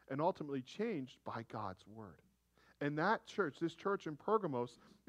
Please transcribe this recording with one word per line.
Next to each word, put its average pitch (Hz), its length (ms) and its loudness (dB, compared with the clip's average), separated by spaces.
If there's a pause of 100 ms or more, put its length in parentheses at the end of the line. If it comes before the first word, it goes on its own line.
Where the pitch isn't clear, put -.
and 139 120 -2
ultimately 139 420 0
changed 180 640 -4
by 113 260 -6
God's 101 360 -6
Word. 104 360 -14 (580)
And 147 180 2
that 190 280 4
church, 170 340 0
this 170 140 0
church 196 320 -2
in 156 100 -4
Pergamos, 156 640 0 (300)